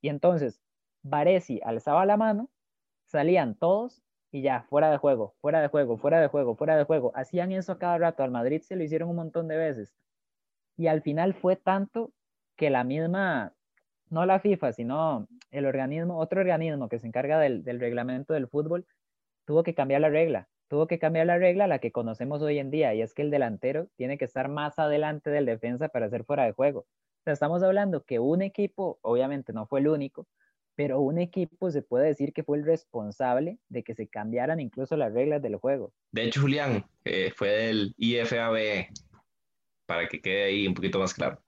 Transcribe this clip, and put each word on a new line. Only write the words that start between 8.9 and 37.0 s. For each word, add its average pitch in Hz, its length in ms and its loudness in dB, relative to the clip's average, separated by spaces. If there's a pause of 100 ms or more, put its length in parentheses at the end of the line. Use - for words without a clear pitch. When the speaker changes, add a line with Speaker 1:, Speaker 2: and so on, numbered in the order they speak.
Speaker 1:
un 170 60 -2
montón 165 320 -4
de 156 100 -2
veces. 143 380 -4 (840)
Y 165 100 2
al 156 140 2
final 165 320 0
fue 185 220 2
tanto 190 560 -2 (440)
que 151 140 0
la 127 140 2
misma, 160 680 -2 (560)
no 160 160 0
la 190 140 4
fifa, 185 320 2
sino 131 560 -2 (240)
el 139 140 -2
organismo, 143 540 -2
otro 165 220 -2
organismo 160 480 0
que 117 100 -4
se 117 80 -12
encarga 135 320 0
del, 131 240 2
del 123 160 -6
reglamento 123 540 -4
del 139 140 -2
fútbol, 156 380 -2 (600)
tuvo 156 180 2
que 165 100 -2
cambiar 139 280 2
la 156 80 6
regla, 147 380 2 (200)
tuvo 147 180 2
que 165 140 -2
cambiar 160 260 2
la 175 120 4
regla 180 260 4
a 196 40 4
la 151 120 2
que 117 120 -4
conocemos 123 500 -4
hoy 151 180 0
en 135 100 -6
día, 143 240 2
y 110 80 0
es 110 120 -4
que 147 100 -4
el 147 80 0
delantero 139 640 -2
tiene 131 220 -6
que 135 80 -4
estar 131 220 -4
más 147 300 -4
adelante 151 540 0
del 143 140 2
defensa 123 440 -2
para 113 160 -2
hacer 110 180 -4
fuera 143 220 0
de 110 60 2
juego. 135 300 0
O - 420 -20
sea, 156 100 0
estamos 156 300 0
hablando 190 400 2
que 123 160 -2
un 151 220 2
equipo, 196 600 -4
obviamente 127 520 -2
no 107 120 -6
fue 139 140 0
el 139 80 4
único, 147 400 -2 (520)
pero 143 220 0
un 143 180 0
equipo 175 520 -4
se 143 100 -2
puede 127 260 2
decir 143 240 0
que - 100 -6
fue 147 160 -2
el 147 60 -4
responsable 131 1040 -2
de 120 160 -8
que 117 120 -10
se 107 120 -10
cambiaran 123 540 -4
incluso 135 340 -6
las 123 180 -2
reglas 143 280 0
del 107 160 -4
juego. 131 340 -2 (220)
Speaker 2:
De 110 100 -2
hecho, 117 160 0
Julián, 139 460 0 (180)